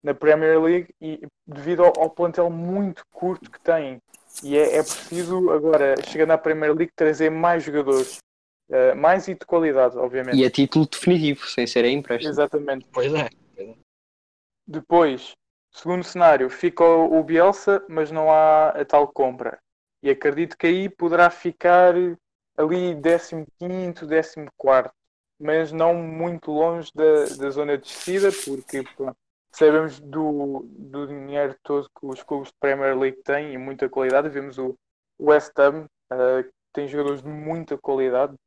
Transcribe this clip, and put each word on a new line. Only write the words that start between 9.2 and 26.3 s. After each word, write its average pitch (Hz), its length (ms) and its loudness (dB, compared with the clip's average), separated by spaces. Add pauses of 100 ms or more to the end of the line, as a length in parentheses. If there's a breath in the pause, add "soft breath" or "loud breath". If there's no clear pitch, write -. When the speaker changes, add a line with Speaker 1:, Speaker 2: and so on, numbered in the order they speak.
Speaker 1:
e 190 40 -8
de - 120 -16
qualidade, 135 520 2
obviamente. 127 380 -4
Speaker 2:
E 131 80 4
a 123 80 2
título 147 340 2
definitivo, 156 640 0
sem - 180 -4
ser 120 200 0
a 120 40 2
empréstimo. 143 440 -4
Speaker 1:
Exatamente. 143 580 -2
Speaker 3:
Pois 131 220 -2
é, 147 160 -2 (260)
pois 98 140 -16
é. 113 60 -20 (920)
Speaker 1:
Depois, 156 640 0 (400)
segundo 180 320 -6
cenário, 151 460 4
fica - 340 0
o, 165 340 6
o 156 60 2
Bielsa, 185 640 2
mas 156 240 -4
não 156 180 0
há 156 420 6
a 147 120 -4
tal 147 240 2
compra. 127 500 -4 (460)
E 139 80 0
acredito 147 440 -2
que - 120 -2
aí 185 200 0
poderá 175 440 2
ficar 175 640 4 (600)
ali 175 380 -2
décimo 165 500 -2 (140)
quinto, 180 480 -10
décimo 156 400 -4 (100)
quarto, 131 380 0 (480)
mas 156 300 -2
não 165 240 0
muito 165 560 -8